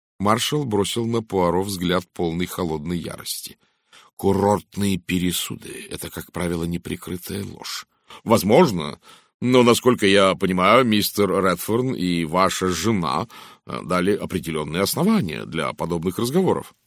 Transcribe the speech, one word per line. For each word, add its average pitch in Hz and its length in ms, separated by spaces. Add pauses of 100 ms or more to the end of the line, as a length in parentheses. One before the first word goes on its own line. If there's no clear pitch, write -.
(180)
Маршал 113 460
бросил 104 400
на 117 160
Пуаро 92 420
взгляд, 90 500
полный 87 340
холодной 85 520
ярости. - 600 (580)
«Курортные 98 840
пересуды — - 920
это, 82 200
как - 200
правило, 85 340
неприкрытая 90 800
ложь». - 420 (360)
«Возможно, 101 800 (400)
но, 123 240
насколько 117 420
я 95 300
понимаю, 95 480
мистер 104 460
Редферн 95 640
и 87 300
ваша 90 440
жена, 85 580 (400)
э, 60 160
дали 90 320
определенные 80 680
основания 113 600
для 65 280
подобных 85 460
разговоров». 135 560 (120)